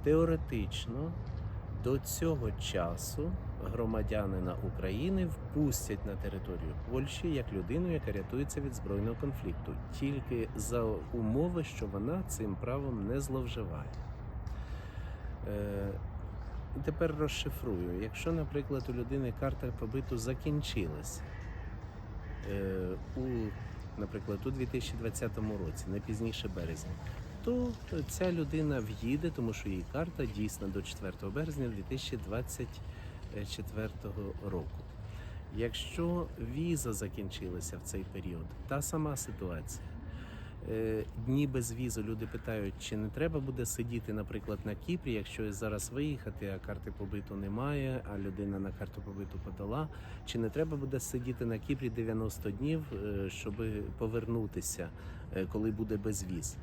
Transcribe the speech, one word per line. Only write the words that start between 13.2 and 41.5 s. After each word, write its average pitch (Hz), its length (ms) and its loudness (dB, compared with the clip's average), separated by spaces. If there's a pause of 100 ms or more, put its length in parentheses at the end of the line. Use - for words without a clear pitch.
Е, 101 420 0 (880)
і - 20 0
тепер 160 400 2
розшифрую. 98 840 2
Якщо, 110 300 0
наприклад, 143 580 2
у 127 40 2
людини 123 460 2
карта 135 280 2 (120)
побиту 123 380 0
закінчилась, 131 1040 0 (1300)
е, 95 400 2 (280)
у, 127 40 0 (760)
наприклад, 104 480 0
у 135 60 2
дві 131 140 0
тисячі 120 320 0
двадцятому 110 600 0
році, 87 300 -2
не 98 120 0
пізніше 110 560 0
березня, 85 360 -2 (520)
то 247 240 4 (400)
ця 185 240 4
людина 151 480 4
в'їде, 117 500 2
тому 117 240 2
що - 160 -2
її 92 220 0
карта 160 340 2
дійсна 104 420 0
до 98 140 0
четвертого 98 500 -4
березня 143 360 2
дві 104 140 -2
тисячі 127 360 -2
двадцять 117 640 -2 (680)
четвертого 104 840 -2 (160)
року. 90 300 0 (760)
Якщо 170 720 2 (120)
віза 131 540 2
закінчилася 95 840 -2
в 87 60 -6
цей 95 200 -2
період, 87 420 -4 (220)
та 139 140 2
сама 151 360 2
ситуація. 87 720 -4 (840)
Е, 110 340 2 (220)
дні 139 220 6
без 123 260 2